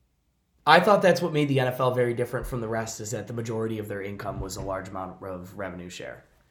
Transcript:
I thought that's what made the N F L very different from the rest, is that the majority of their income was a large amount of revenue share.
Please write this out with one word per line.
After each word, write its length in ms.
I 140
thought 200
that's 220
what 100
made 160
the 120
N 80
F 120
L 140
very 200
different 320
from 140
the 80
rest, 320
is 120
that 140
the 60
majority 460
of 100
their 140
income 380
was 160
a 40
large 280
amount 340
of 340
revenue 320
share. 360